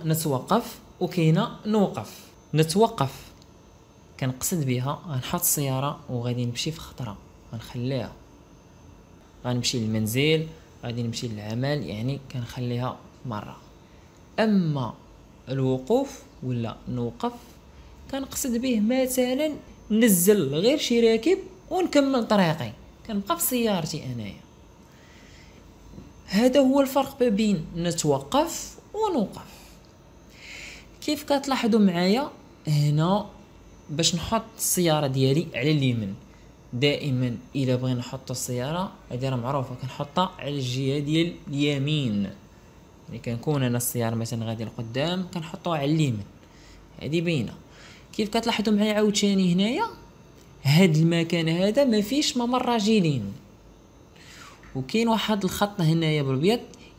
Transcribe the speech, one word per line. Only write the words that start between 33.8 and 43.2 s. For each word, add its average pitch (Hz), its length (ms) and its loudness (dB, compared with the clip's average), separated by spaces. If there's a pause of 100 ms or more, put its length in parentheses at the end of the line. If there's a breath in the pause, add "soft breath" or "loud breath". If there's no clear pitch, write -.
باش 165 240 0
نحط 220 300 -2 (120)
السيارة 156 500 2
ديالي 135 480 2
على 131 160 0
اليمين، 120 440 2 (580 loud breath)
دائمًا 127 640 0 (200)
الا 127 200 2
بغينا 127 220 -2
نحطوا 127 360 -8
السيارة 139 580 -6 (180)
هذه 127 180 -4
راه 131 80 -2
معروفة 127 380 -4
كنحطها 147 640 -4
على 139 120 -8
الجهة 135 480 -2
ديال 160 360 0 (140)
اليمين، 139 840 0 (800 loud breath)
يعني 113 100 -12
كنكون 123 440 -2